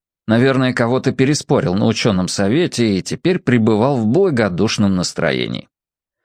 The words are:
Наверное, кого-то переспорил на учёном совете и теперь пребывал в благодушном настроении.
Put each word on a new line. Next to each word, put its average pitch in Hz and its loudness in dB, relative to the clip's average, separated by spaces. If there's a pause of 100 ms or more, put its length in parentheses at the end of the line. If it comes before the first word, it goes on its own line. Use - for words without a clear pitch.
(260)
Наверное, 127 2
кого-то 123 0
переспорил 131 0
на 110 0
учёном 101 0
совете 113 0
и 87 -2
теперь 175 -2
пребывал 117 2
в 110 0
благодушном 107 0
настроении. 65 -4 (560)